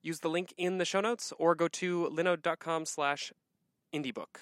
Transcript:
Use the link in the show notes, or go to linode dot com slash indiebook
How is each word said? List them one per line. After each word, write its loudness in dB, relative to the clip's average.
Use -6
the 0
link -2
in 0
the 2
show 2
notes, -2
or 6
go 4
to 0
linode 2
dot 0
com -2
slash -2
indiebook -6